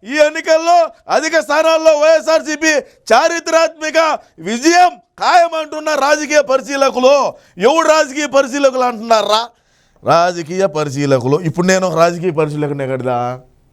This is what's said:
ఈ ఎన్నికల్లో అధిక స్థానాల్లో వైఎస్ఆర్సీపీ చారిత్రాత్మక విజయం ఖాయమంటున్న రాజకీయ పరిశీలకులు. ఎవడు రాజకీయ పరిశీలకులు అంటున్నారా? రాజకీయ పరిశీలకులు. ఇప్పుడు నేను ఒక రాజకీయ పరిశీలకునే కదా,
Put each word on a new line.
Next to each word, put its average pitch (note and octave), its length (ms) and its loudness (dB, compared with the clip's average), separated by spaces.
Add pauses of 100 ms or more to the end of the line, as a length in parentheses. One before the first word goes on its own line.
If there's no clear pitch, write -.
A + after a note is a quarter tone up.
ఈ C4 140 -6
ఎన్నికల్లో D#4+ 720 2 (200)
అధిక D#4 320 0
స్థానాల్లో D#4+ 580 0
వైఎస్ఆర్సీపీ D#4 760 0 (400)
చారిత్రాత్మక D#4+ 1040 0 (200)
విజయం C#4+ 500 2 (320)
ఖాయమంటున్న D#4 760 0
రాజకీయ D4 460 0
పరిశీలకులు. C4 920 0 (260)
ఎవడు D#4 300 2
రాజకీయ D4+ 380 0
పరిశీలకులు C4+ 540 0
అంటున్నారా? A3+ 680 0 (560)
రాజకీయ E3+ 640 0
పరిశీలకులు. C#3+ 760 -2
ఇప్పుడు F3 260 -4
నేను F#3+ 200 2
ఒక D#3+ 120 -2
రాజకీయ F3 320 0
పరిశీలకునే D3 560 -4
కదా, B2+ 540 -4 (320)